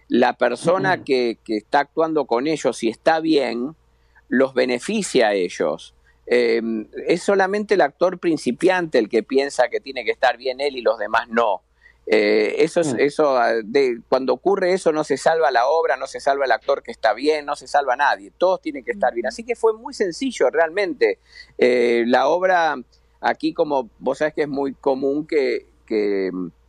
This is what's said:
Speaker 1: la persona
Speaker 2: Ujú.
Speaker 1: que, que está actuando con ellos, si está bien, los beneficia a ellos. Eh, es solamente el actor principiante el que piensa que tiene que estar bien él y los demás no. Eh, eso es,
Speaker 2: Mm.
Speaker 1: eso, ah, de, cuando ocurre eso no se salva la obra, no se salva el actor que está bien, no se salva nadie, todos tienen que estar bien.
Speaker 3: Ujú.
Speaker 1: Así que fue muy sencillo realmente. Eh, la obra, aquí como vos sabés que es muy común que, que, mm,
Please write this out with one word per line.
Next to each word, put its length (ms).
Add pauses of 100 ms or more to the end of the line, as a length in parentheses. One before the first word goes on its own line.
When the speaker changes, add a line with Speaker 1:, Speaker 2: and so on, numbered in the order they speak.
Speaker 1:
la 260
persona 640
Speaker 2:
Ujú. 80
Speaker 1:
que, 400
que 140
está 240
actuando 440
con 220
ellos, 300
si 120
está 300
bien, 560 (540)
los 240
beneficia 720
a 60
ellos. 640 (300)
Eh, 360 (440)
es 160
solamente 540
el 60
actor 360
principiante 800
el 120
que 140
piensa 460
que 120
tiene 240
que 60
estar 260
bien 240
él 160
y 40
los 160
demás 320
no. 320 (440)
Eh, 540
eso 220
es, 120
Speaker 2:
Mm. 60
Speaker 1:
eso, 380
ah, 160 (100)
de, 360 (100)
cuando 240
ocurre 400
eso 180
no 140
se 100
salva 360
la 160
obra, 280
no 120
se 120
salva 240
el 80
actor 320
que 80
está 220
bien, 320
no 100
se 120
salva 280
nadie, 420
todos 240
tienen 220
que 80
estar 220
bien. 120
Speaker 3:
Ujú. 40
Speaker 1:
Así 140
que 120
fue 180
muy 200
sencillo 560
realmente. 720 (380)
Eh, 500
la 200
obra, 480 (460)
aquí 320
como 360 (100)
vos 180
sabés 160
que 100
es 60
muy 240
común 540
que, 400 (180)
que, 460
mm, 160 (220)